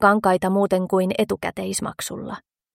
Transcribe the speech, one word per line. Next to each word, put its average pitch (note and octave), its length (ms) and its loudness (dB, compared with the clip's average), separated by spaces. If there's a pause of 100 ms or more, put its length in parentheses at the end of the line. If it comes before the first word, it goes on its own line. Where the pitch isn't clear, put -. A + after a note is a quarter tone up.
kankaita G3 480 4
muuten F#3+ 380 0
kuin F#3 300 2
etukäteismaksulla. - 1200 -6 (380)